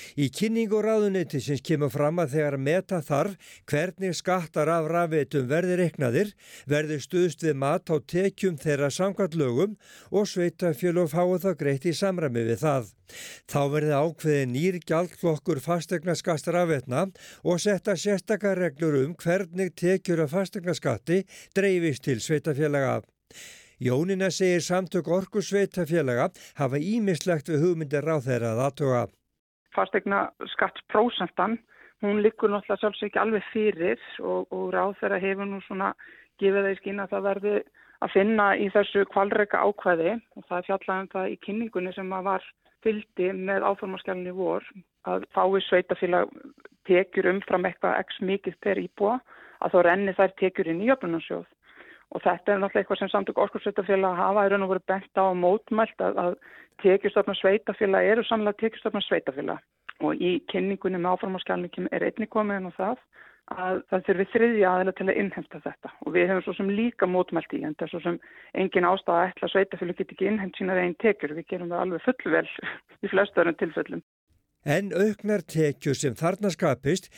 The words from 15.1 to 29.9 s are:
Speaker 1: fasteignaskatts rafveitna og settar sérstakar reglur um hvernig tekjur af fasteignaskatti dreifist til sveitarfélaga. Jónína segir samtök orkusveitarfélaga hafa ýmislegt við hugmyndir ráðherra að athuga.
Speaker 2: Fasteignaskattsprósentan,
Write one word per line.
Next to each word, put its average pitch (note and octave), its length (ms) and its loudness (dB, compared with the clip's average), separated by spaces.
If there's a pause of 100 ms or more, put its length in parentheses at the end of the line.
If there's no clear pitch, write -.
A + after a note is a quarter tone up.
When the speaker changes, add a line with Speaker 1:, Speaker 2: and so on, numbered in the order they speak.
Speaker 1:
fasteignaskatts E3+ 880 -2
rafveitna E3 520 0 (380)
og F3 180 2
settar G3+ 380 0
sérstakar G3 600 0
reglur D3+ 420 2
um D#3+ 160 -2
hvernig F3+ 600 -2
tekjur F3 460 2
af C#3 120 -4
fasteignaskatti F3 840 -2 (340)
dreifist F3+ 500 2
til C3 160 0
sveitarfélaga. C#3+ 760 0 (840)
Jónína F3+ 480 2
segir F3+ 320 2
samtök F3 480 -2
orkusveitarfélaga F3 1200 0 (300)
hafa C3+ 180 0
ýmislegt F3+ 720 0
við D3+ 160 2
hugmyndir D3+ 400 0
ráðherra A#2+ 480 0
að B2 140 0
athuga. C3 340 0 (720)
Speaker 2:
Fasteignaskattsprósentan, G3+ 1800 -2 (460)